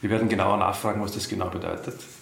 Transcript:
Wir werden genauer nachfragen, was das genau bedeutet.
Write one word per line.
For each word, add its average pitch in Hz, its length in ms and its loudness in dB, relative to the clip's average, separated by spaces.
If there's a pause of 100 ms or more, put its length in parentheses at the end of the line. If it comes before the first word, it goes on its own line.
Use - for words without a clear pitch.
Wir 101 80 0
werden 113 180 4
genauer 98 300 4
nachfragen, 98 420 0
was 101 120 -2
das 92 140 -4
genau 92 220 -2
bedeutet. 87 500 -6 (240)